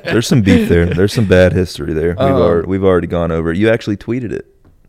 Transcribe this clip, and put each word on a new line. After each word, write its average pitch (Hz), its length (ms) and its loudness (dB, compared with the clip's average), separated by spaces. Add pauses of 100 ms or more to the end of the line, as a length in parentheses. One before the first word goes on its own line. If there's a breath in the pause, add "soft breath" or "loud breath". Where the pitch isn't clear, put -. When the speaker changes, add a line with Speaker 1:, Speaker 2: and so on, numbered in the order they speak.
Speaker 1:
there's 120 240 -2
some 123 140 2
beef 95 260 2
there. 85 200 2
There's 87 260 0
some 120 120 -2
bad 90 280 4
history 82 400 -4
there. 78 160 -2
We've 85 100 -6
Speaker 2:
Um, 135 140 0
Speaker 1:
alre-, 85 340 2
we've 95 160 -2
already 90 240 2
gone 85 240 -2
over 82 220 -2
it. 87 40 -2
You 107 120 2
actually 110 260 -2
tweeted 117 380 -8
it - 120 -10 (420)